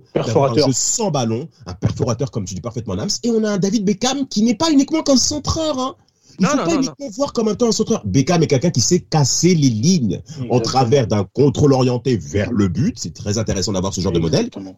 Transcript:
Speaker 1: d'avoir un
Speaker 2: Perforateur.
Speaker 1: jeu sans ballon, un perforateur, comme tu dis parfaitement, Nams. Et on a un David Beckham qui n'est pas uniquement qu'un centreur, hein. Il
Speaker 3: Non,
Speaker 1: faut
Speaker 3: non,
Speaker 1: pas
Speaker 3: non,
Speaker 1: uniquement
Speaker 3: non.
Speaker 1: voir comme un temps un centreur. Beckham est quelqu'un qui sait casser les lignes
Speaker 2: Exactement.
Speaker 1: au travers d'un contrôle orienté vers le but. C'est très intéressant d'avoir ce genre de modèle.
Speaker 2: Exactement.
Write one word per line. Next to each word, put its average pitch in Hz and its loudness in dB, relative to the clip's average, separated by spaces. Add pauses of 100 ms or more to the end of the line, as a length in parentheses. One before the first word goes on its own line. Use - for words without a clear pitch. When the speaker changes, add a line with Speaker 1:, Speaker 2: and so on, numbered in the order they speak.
(160)
Speaker 1:
d'avoir 151 -2
un 127 2
Speaker 2:
Perforateur. 139 2
Speaker 1:
jeu 131 0
sans - -2
ballon, 123 -2 (160)
un 90 -10
perforateur, 117 -4
comme 104 -6
tu 95 -10
dis 85 -10
parfaitement, 113 -8
Nams. 113 -4 (140)
Et 233 0
on 220 2
a 214 0
un 202 -2
David 196 0
Beckham 254 -2
qui 208 0
n'est 240 2
pas 330 0
uniquement 294 2
qu'un 269 4
centreur, 302 -2
hein. 262 -4 (440)
Il 190 0
Speaker 3:
Non, 247 4
Speaker 1:
faut 285 2
Speaker 3:
non, 220 -2
Speaker 1:
pas - 0
Speaker 3:
non, 339 0
Speaker 1:
uniquement - -4
Speaker 3:
non. 277 -10
Speaker 1:
voir 277 -4
comme 220 0
un 208 0
temps 240 2
un - 2
centreur. 214 -2
Beckham 139 2
est - 2
quelqu'un 139 2
qui 120 0
sait 180 2
casser 160 2
les 143 4
lignes 117 0
Speaker 2:
Exactement. 120 -6
Speaker 1:
au 123 4
travers 120 2
d'un 104 0
contrôle 131 2
orienté 123 2
vers 98 -2
le 101 2
but. 135 -2
C'est - -10
très 104 -4
intéressant 101 -2
d'avoir 92 -2
ce 90 -6
genre 92 0
de 82 0
modèle. 110 0
Speaker 2:
Exactement. 95 -12